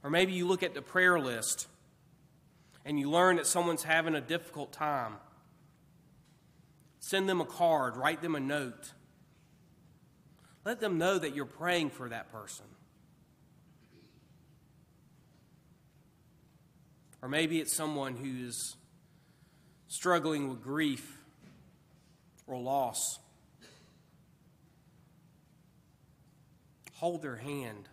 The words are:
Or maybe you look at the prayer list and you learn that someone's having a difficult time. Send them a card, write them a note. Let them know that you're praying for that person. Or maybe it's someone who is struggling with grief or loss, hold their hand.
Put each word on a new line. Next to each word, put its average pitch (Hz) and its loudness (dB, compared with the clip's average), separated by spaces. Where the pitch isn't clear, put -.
Or 143 -4
maybe 185 4
you 175 0
look 180 2
at 180 -4
the 143 -8
prayer 180 6
list 120 -2
and 147 -2
you 139 0
learn 175 8
that 147 2
someone's 170 2
having 160 2
a 147 0
difficult 151 -6
time. 127 -4
Send 190 0
them 180 2
a 143 0
card, 143 2
write 147 0
them 165 -2
a 147 -2
note. 135 -4
Let 220 -4
them 196 0
know 185 4
that 160 -2
you're 143 -4
praying 170 0
for 123 -10
that 113 -10
person. 104 -14
Or 127 -6
maybe 160 2
it's - -2
someone 143 -4
who 127 -6
is - -8
struggling 156 2
with 120 -8
grief 143 -2
or 127 -8
loss, 123 -2
hold 170 -2
their 139 -6
hand. 117 -8